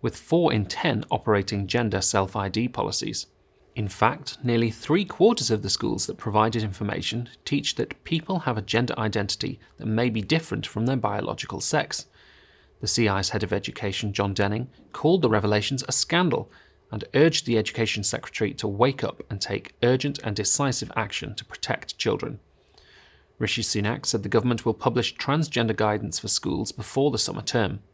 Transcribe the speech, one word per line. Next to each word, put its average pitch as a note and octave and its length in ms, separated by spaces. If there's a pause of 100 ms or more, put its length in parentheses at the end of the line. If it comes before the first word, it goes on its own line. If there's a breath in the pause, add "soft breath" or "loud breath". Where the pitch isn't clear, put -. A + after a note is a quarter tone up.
with - 120
four E3 380
in G#2+ 140
ten - 440
operating G2+ 560
gender G#2 340
self-I G2 480
D A2 200
policies. - 580 (480)
In G#2+ 140
fact, - 560
nearly A#2 260
three F3+ 340
quarters G#3 460
of G#2 120
the G2+ 60
schools - 380
that - 100
provided A2 460
information G#2 680 (160)
teach C#3 300
that - 300
people E3+ 340
have B2+ 180
a G#2 60
gender A#2 340
identity G#2 640 (200 soft breath)
that G#2+ 80
may A2+ 220
be A2 140
different D3 420
from A2+ 220
their C3 100
biological G#2+ 640
sex. - 460 (760 soft breath)
The G#2+ 60
C A2 220
I's G2 220
head G#2 120
of G2 100
education, G2+ 600
John G2+ 200
Denning, G#2 360 (240 loud breath)
called E3 300
the B2+ 60
revelations G#2+ 600
a - 40
scandal - 560 (420 soft breath)
and G#2 220
urged D#3 320
the A#2 140
Education G#2+ 440
Secretary - 520
to - 120
wake A#2 380
up - 240
and G2+ 140
take - 400
urgent C3 420
and G#2 100
decisive A#2+ 640
action G#2+ 380
to - 100
protect - 540
children. - 420 (1000 soft breath)
Rishi - 220
Sunak A2 460
said G#2 160
the - 80
government B2 340
will A2+ 80
publish A#2 420
transgender B2+ 640
guidance G#2+ 420
for - 100
schools - 440
before C3+ 380
the A2 80
summer F#2+ 240
term. G2+ 380 (120)